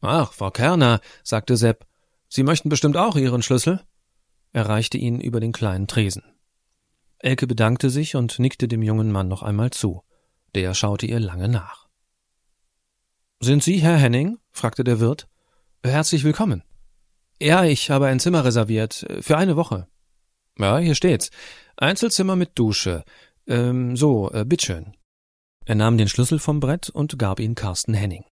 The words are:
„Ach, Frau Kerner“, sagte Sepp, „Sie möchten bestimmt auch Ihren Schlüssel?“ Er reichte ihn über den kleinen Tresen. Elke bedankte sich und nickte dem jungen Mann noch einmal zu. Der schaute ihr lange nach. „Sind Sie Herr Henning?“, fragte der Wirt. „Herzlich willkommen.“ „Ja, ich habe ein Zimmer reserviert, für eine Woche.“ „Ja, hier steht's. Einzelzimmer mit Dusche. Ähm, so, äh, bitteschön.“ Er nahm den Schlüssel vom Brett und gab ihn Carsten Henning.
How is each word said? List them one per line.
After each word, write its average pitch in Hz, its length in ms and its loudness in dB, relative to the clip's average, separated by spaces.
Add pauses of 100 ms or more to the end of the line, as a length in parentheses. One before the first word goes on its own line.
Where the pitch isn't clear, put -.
„Ach, 139 320 0
Frau 98 180 -6
Kerner“, 127 480 4 (240)
sagte 113 320 0
Sepp, 113 320 0 (460)
„Sie 135 100 0
möchten 151 260 0
bestimmt 147 260 2
auch 180 220 2
Ihren 123 240 0
Schlüssel?“ 135 400 0 (720)
Er 107 160 -2
reichte 107 280 -2
ihn 120 220 -2
über 117 220 -4
den 113 100 -4
kleinen 98 340 -4
Tresen. 101 380 -2 (960)
Elke 131 260 0
bedankte 123 440 2
sich 147 260 -2
und 120 240 -2
nickte 123 300 0
dem 113 120 0
jungen 110 300 2
Mann 98 160 0
noch 92 160 -6
einmal 107 280 -2
zu. 90 300 -4 (540)
Der 92 180 -2
schaute 101 340 -2
ihr 117 120 -2
lange 92 300 -4
nach. - 400 -4 (1500)
„Sind 139 220 2
Sie 185 160 2
Herr 165 180 4
Henning?“, 139 420 2 (100)
fragte - 360 -4
der 117 160 2
Wirt. 120 260 -2 (560)
„Herzlich 143 400 0
willkommen.“ 151 400 0 (800)
„Ja, 170 240 4
ich 151 260 2
habe 139 160 4
ein 131 140 2
Zimmer 170 240 2
reserviert, 110 600 0 (140)
für - 180 0
eine 175 200 2
Woche.“ 101 300 -4 (680)
„Ja, 104 200 2
hier 160 180 2
steht's. - 360 2 (440)
Einzelzimmer 190 640 0
mit 175 200 -2
Dusche. 98 460 0 (420)
Ähm, 123 520 -2
so, 123 340 2
äh, 107 140 -2
bitteschön.“ 101 500 -4 (680)
Er 110 100 0
nahm 110 220 4
den 110 100 4
Schlüssel 123 320 0
vom 151 220 -2
Brett 143 280 -2
und 147 300 -6
gab 98 220 -2
ihn 113 140 -2
Carsten 101 380 -4
Henning. 98 300 -2 (140)